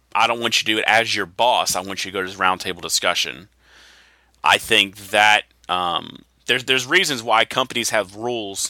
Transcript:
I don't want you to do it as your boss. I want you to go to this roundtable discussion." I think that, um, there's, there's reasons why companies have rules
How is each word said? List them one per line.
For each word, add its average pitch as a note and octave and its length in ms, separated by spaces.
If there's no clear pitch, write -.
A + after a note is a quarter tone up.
I A2 140
don't A#2 120
want A#2 220
you - 40
to A2 80
do G#2+ 40
it - 100
as A2 280
your G#2 100
boss. F#2+ 500
I F#2 60
want F#2+ 240
you F#2+ 60
to G2 60
go F#2+ 40
to F#2 60
this F#2+ 100
roundtable F#2 440
discussion." E2+ 680
I F#2+ 160
think G2+ 380
that, G#2+ 360
um, F2 540
there's, B2 200
there's C3 200
reasons D3 380
why A#2 220
companies B2+ 440
have G2 260
rules A2 540